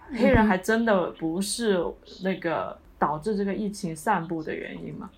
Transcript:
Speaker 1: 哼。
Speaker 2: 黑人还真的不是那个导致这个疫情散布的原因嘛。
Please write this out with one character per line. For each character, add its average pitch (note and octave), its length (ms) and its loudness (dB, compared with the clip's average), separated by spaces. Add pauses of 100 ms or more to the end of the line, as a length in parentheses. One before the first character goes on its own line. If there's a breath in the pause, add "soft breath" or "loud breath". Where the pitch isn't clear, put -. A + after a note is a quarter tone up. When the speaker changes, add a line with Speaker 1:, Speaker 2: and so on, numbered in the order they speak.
(120)
Speaker 1:
哼。 B3+ 60 -6
Speaker 2:
黑 B3+ 120 6
人 A#3 160 8
还 G3 120 4
真 A3+ 280 2
的 F#3+ 260 4
不 D#3+ 300 -2
是 G3+ 420 0 (380)
那 F#3 180 0
个 C3 380 -4 (220)
导 D3+ 180 0
致 G3+ 180 -2
这 G3+ 80 -2
个 G3+ 100 -2
疫 G3+ 160 -4
情 F3 260 -6
散 E3+ 300 0
布 E3 180 -6
的 E3 100 -8
原 E3+ 320 -10
因 D#3+ 80 -10
嘛。 D#3 240 -14